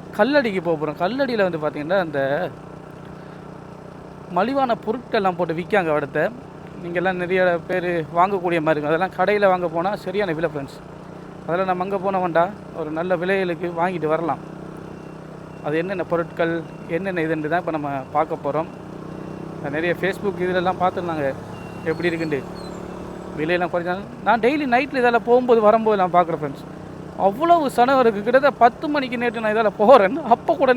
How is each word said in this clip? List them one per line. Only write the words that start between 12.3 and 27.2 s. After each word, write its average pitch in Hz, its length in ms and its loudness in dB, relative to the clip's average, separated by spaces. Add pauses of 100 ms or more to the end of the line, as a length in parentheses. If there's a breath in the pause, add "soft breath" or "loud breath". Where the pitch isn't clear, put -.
ஒரு 151 160 -6
நல்ல 180 240 0
விலைகளுக்கு 180 460 0 (120)
வாங்கிட்டு 170 340 0
வரலாம். 160 260 -2 (1300)
அது 147 160 -2
என்னென்ன 185 300 -4
பொருட்கள், 165 420 0 (420)
என்னென்ன 180 300 -2
இதுன்னு 156 260 -2
தான் 175 120 0
இப்ப 165 120 -2
நம்ம 147 140 -4 (260)
பார்க்க 156 300 0
போறோம். 151 240 -2 (920)
நான் 143 160 -6
நிறைய 170 160 0 (120)
Facebook 190 320 -2 (100)
இதுலலாம் 180 360 0
பார்த்துருந்தாங்க 175 440 0 (640)
எப்படி 165 200 0
இருக்குன்ட்டு. 160 300 -2 (960)
விலையெல்லாம் 170 340 0
குறைஞ்சாலும், 180 360 -2 (180)
நான் 214 180 4
டெய்லி 294 280 2
நைட்ல 269 300 2
இதால 240 160 6 (100)
போகும்போது 240 380 6
வரும்போது 214 360 6
நான் 175 140 0
பார்க்குறேன் 165 260 4
ஃப்ரெண்ட்ஸ். 143 220 -6 (600)